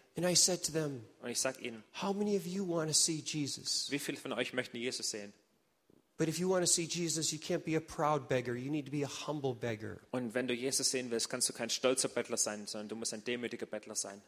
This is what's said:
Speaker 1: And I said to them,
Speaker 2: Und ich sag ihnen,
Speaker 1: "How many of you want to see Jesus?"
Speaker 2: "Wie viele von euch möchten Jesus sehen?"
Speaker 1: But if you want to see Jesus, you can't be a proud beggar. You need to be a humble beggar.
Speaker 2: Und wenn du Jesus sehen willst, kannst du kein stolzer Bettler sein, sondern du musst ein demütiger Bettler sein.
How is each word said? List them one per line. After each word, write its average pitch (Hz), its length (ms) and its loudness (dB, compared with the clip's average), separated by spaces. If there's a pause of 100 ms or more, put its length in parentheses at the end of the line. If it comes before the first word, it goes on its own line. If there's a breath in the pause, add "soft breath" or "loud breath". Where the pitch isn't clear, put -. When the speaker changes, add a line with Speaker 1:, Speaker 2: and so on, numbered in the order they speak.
(160)
Speaker 1:
And 165 80 0
I 180 120 4
said 175 280 6
to 151 80 -2
them, 147 300 -2 (180)
Speaker 2:
Und 120 100 -6
ich 117 100 0
sag 131 200 0
ihnen, 113 220 -8 (180)
Speaker 1:
"How 196 140 0
many 208 220 2
of 170 100 0
you 185 220 -2
want 165 200 2
to 147 60 2
see 156 300 4
Jesus?" - 680 -2
Speaker 2:
"Wie 139 80 2
viele 143 200 -4
von 135 140 -4
euch 120 200 0
möchten 127 240 -2
Jesus 120 340 -2
sehen?" 104 220 -6 (840)
Speaker 1:
But 160 120 2
if 156 100 -2
you 185 120 2
want 185 120 4
to 160 80 6
see 170 140 4
Jesus, 160 480 0
you 156 60 -4
can't 170 260 -2
be 160 140 0
a - 20 -2
proud 151 480 0
beggar. 123 260 0
You 127 160 -4
need 151 140 -2
to 131 80 -10
be 147 140 0
a - 20 -4 (180)
humble 139 280 -2
beggar. 110 420 -4 (140)
Speaker 2:
Und 123 240 -2
wenn 127 120 2
du 123 60 0
Jesus 127 380 0
sehen 127 200 0
willst, 113 200 2
kannst 123 180 0
du - 60 -4
kein 117 160 -2
stolzer 131 380 4
Bettler 117 280 -2
sein, 104 300 0
sondern 107 240 -6
du 107 60 -6
musst 113 180 -4
ein 107 100 -8
demütiger 120 400 -2
Bettler 107 300 -8
sein. 101 340 -4